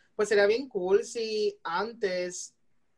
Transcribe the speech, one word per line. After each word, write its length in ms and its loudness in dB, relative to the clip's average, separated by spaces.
pues, 140 0
sería 180 6
bien 220 0
cool 360 2
si 580 -4
antes, 920 -6